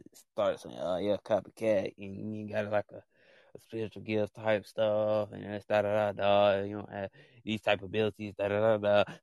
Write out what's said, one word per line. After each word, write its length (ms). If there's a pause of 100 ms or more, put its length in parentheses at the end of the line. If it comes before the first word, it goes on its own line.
(140)
started 460
saying, 200
"Oh, 180
yeah, 260
copycat, 760
and 400
you 160
got, 180
like, 200
a, 60
a 640
spiritual 420
gift 320
type 300
stuff, 680
and 140
that's 200
da, 160
da, 300
da, 460
da, 60
you 140
don't 140
have 180 (360)
these 160
type 180
of 60
abilities, 520
da, 120
da, 280
da, 0
da." 460